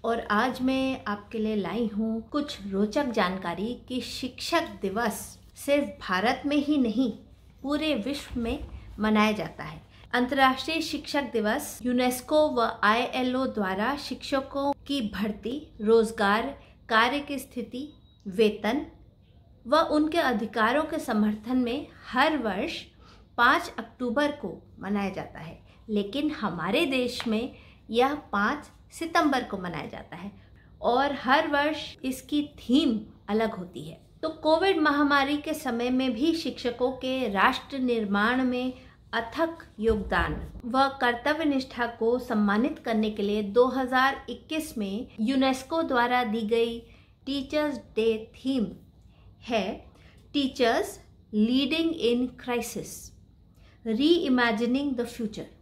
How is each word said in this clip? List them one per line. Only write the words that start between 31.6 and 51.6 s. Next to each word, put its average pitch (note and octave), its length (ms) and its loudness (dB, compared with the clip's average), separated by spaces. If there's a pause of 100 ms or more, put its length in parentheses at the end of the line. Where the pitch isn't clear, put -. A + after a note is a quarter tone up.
इसकी D4 380 -2 (160)
थीम B3 420 2 (280)
अलग G#3+ 260 0
होती E3+ 340 -12
है। - 120 -16 (220)
तो D#4+ 60 -2 (140)
कोविड D#4+ 380 4
महामारी C#4+ 560 4
के D4+ 180 -4
समय B3 360 -2
में B3+ 220 2
भी D4+ 220 2
शिक्षकों B3+ 580 -2
के C4 400 -2
राष्ट्र B3+ 460 2
निर्माण A3+ 680 2
में B3+ 280 -2 (400)
अथक C#4+ 460 -2 (220)
योगदान F#3+ 540 2 (300)
व C4 220 4 (140)
कर्तव्य C#4 440 0
निष्ठा C4 480 0
को A#3 260 2
सम्मानित A3 600 2
करने A3 320 0
के G#3+ 120 -4
लिए G#3 200 0
दो G#3 240 4
हज़ार C4 640 0
इक्कीस D#4 480 -6
में G#3 280 -4 (140)
यूनेस्को C4 640 2
द्वारा B3 420 2
दी A3+ 180 0
गई A#3 360 2 (480)
Teachers C#4 520 -2 (180)
डे A3 380 0
theme C4 320 -2 (840)
है A3 160 0 (680)
Teachers C4+ 640 0 (340)
Leading C4 600 2